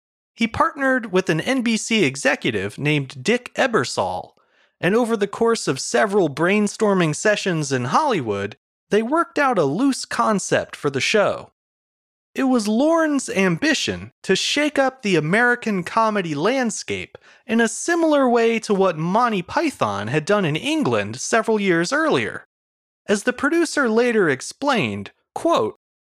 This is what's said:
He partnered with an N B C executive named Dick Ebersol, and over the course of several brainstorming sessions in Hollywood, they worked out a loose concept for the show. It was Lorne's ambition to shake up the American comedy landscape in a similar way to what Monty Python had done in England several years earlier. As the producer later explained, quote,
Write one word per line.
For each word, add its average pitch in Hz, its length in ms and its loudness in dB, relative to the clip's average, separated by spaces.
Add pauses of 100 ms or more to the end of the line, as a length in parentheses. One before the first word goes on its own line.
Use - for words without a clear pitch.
(340)
He 233 140 -2
partnered 262 640 0
with 185 180 0
an 156 120 0
N 262 200 -2
B 226 140 0
C 214 300 2
executive 131 760 -2
named 139 420 -2
Dick 233 340 -2
Ebersol, 120 760 -2 (480)
and 180 160 2
over 233 220 0
the 202 100 -2
course 226 400 -2
of 135 140 -2
several 208 480 2
brainstorming 190 840 0
sessions 170 600 -2
in 123 120 0
Hollywood, 131 680 -2 (360)
they 208 100 2
worked 302 380 -2
out 262 180 2
a 165 60 4
loose 214 420 0
concept 208 720 -2
for 143 160 -4
the 135 100 -2
show. 175 500 0 (840)
It 262 80 -2
was 254 240 2
Lorne's 294 600 2
ambition 190 840 0 (100)
to 190 140 0
shake - 420 -2
up 262 240 0
the 190 140 2
American 214 680 2
comedy 208 520 0
landscape 196 840 -4 (300)
in 226 120 0
a 233 80 4
similar 311 600 0
way 233 300 2
to 208 160 -2
what 185 200 2
Monty 190 460 0
Python 196 680 -2
had 151 140 0
done 202 220 2
in 147 100 0
England 131 640 0
several 220 400 0
years 175 320 2
earlier. 254 540 0 (640)
As 208 140 0
the 247 100 0
producer 294 560 0
later 220 400 2
explained, 127 840 -4 (220)
quote, 320 440 0 (420)